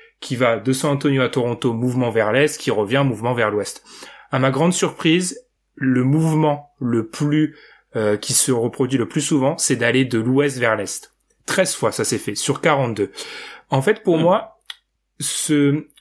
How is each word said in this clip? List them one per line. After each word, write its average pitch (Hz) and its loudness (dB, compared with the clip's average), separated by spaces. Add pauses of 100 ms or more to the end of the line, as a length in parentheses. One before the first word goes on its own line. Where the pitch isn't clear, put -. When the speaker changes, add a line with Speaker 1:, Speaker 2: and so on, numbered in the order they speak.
(200)
Speaker 1:
qui - -8
va 117 2
de 113 -2
San 143 0
Antonio 139 0
à 120 0
Toronto, 120 -2
mouvement 120 -2
vers 107 2
l'est, 143 2
qui - -4
revient, 107 2
mouvement 120 -2
vers 113 0
l'ouest. 101 -4 (460)
À 135 -2
ma 131 2
grande 156 2
surprise, 175 -2 (260)
le 127 0
mouvement 156 2
le 117 0
plus, 151 -2 (380)
euh, 107 0
qui - -6
se - 2
reproduit 123 0
le 113 -2
plus - -4
souvent, 143 0
c'est 131 0
d'aller 120 2
de 120 0
l'ouest 131 0
vers 113 2
l'est. - -8 (320)
Treize - 0
fois, 110 -2
ça - -4
s'est 107 -2
fait, 104 -6
sur - -4
quarante-deux. 120 0 (580)
En 135 2
fait, 214 0
pour 170 2
Speaker 2:
Hmm. 156 0
Speaker 1:
moi, 180 0 (600)
ce, 143 0 (140)